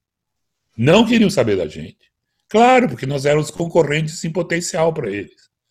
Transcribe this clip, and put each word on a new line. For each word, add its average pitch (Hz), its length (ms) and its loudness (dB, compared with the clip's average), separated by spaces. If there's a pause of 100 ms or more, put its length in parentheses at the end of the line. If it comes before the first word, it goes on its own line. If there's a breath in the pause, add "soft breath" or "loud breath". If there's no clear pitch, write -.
(760)
não 165 300 4
queriam 226 240 2
saber 113 260 0
da 85 120 -4
gente. - 440 -16 (380)
Claro, 240 400 4
porque - 160 -8
nós 139 200 -4
éramos 151 240 0
concorrentes 160 760 -2
em 165 60 -4
potencial 170 640 -4
pra 139 160 -8
eles. - 400 -12 (220)